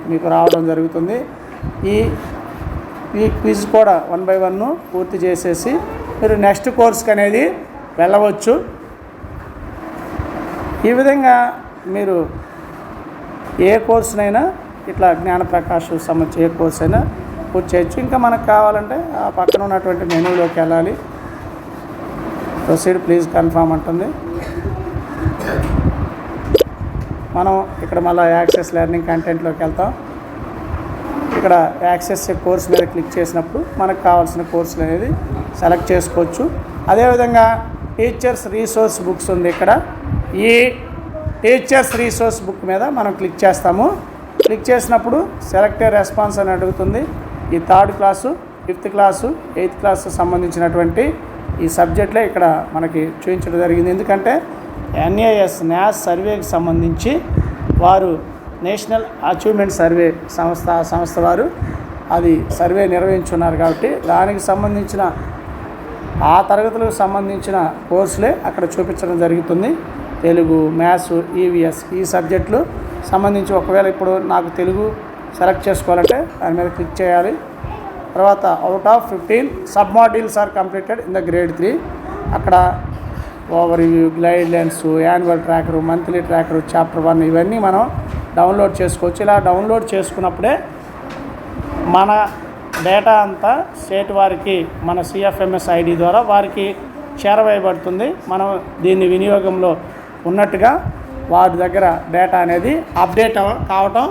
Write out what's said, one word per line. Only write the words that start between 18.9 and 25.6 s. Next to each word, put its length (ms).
ఆ 120
పక్కన 340
ఉన్నటువంటి 520
మెనూలోకి 440
వెళ్ళాలి. 380
"Proceed, 320
please 300
confirm" 340
అంటుంది. 320